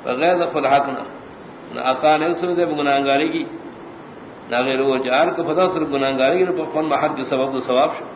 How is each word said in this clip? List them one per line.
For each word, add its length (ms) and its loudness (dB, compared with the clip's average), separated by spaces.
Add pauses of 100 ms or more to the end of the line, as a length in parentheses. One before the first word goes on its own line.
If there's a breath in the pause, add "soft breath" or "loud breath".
بغیر 340 2
د 140 -2
خپل 140 -2
حق 240 4
نه۔ 140 -6 (720)
نہ 80 -6
آقا 340 4
نے 80 2
اس 120 0
سے 280 0 (140)
گناہگاری 480 2
کی، 160 -2 (1040)
نہ 60 -2 (100)
غیر 140 0
وہ 180 2
جار 300 2
کو 160 -2
پتہ 180 2 (120)
صرف 200 -2
گناہگاری 440 2
کی، 80 4
پر 260 -2
خپل 100 0
محق 360 0
کے 60 -4
سبب 320 -2
و 40 -2
ثواب 300 2 (100)
شو۔ 60 -12 (100)